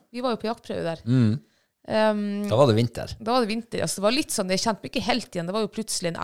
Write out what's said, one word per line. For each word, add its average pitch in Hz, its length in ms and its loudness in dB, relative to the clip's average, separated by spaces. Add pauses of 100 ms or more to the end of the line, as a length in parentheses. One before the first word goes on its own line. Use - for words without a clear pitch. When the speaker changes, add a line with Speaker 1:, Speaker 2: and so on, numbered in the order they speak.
(120)
Speaker 1:
Vi 240 80 -8
var 240 160 -2
jo 220 60 -10
på 214 100 -2
jaktprøve 202 320 -8
der. 165 220 -6
Speaker 2:
Mm. 117 340 4 (480)
Speaker 1:
Ehm, 208 640 0
Speaker 2:
Da 110 60 2
var 143 100 8
det 110 100 6
vinter. - 460 -2
Speaker 1:
Da 220 100 -2
var 254 80 4
det 220 80 0
vinter, 220 300 -6
ja. - 80 0
Så - 100 -4
det 190 60 -6
var 214 100 4
litt 294 180 -2
sånn, 185 200 -2
jeg 190 100 2
kjente 220 220 -2
meg 262 100 -10
ikke 196 160 -2
helt 240 240 -2
igjen. 170 140 -4
Det 185 80 -4
var 220 80 0
jo 208 100 -2
plutselig - 400 -4
en - 120 -8